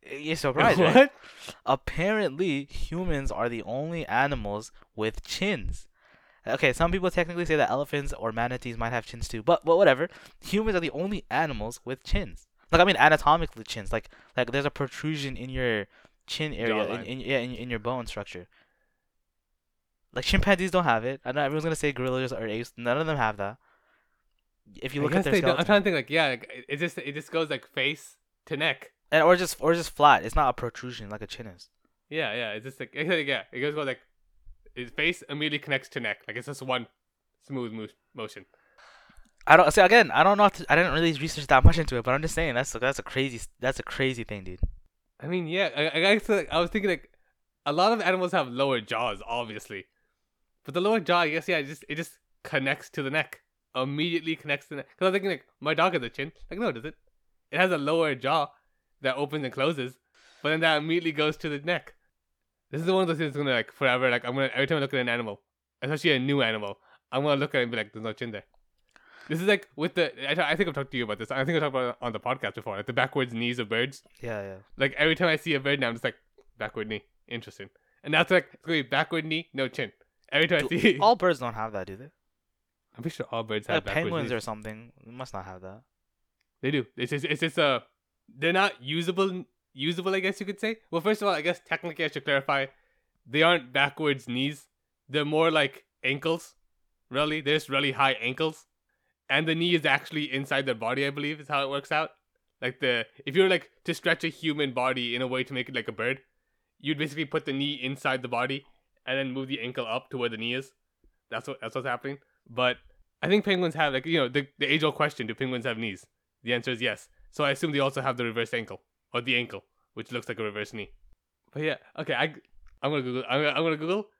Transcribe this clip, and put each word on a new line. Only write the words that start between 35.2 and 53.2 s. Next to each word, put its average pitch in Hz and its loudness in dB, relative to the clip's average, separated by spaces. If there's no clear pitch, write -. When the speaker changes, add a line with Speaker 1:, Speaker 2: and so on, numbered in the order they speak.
Speaker 2:
immediately 147 -2
connects 135 -2
to 135 -8
neck. 110 -4
Like, 110 -10
it's 120 -10
just 139 -10
one 127 -4
smooth 123 -6
mo-, 110 -8
motion. 107 -12
Speaker 1:
I 156 10
don't 156 10
see, - 8
again, 190 8
I 139 6
don't 202 6
know 208 8
if 190 4
to, - -12
I 147 6
didn't 170 4
really 165 4
research 147 -4
that 131 8
much - 12
into 147 0
it, 117 -2
but 127 2
I'm 143 0
just 156 -4
saying 160 0
that's, 135 -2
that's 127 0
a - -10
crazy, 131 -2
that's 131 0
a - -8
crazy 131 -4
thing, 104 -10
dude. 90 -8
Speaker 2:
I 139 -10
mean, 175 -2
yeah, 175 0
I, 151 0
I - 2
guess, 214 -2
like, 190 0
I 160 0
was 175 0
thinking, 202 0
like, - -4
a 147 0
lot 185 4
of 233 0
animals 185 0
have 156 0
lower 127 0
jaws, 110 -4
obviously, 110 -8
but 139 -12
the 175 0
lower 214 2
jaw, 175 2
I 165 4
guess, 156 -4
yeah, 175 2
it 143 -4
just, 151 -14
it 147 -6
just 165 -10
connects 135 -2
to 156 -6
the 135 -4
neck, 151 -4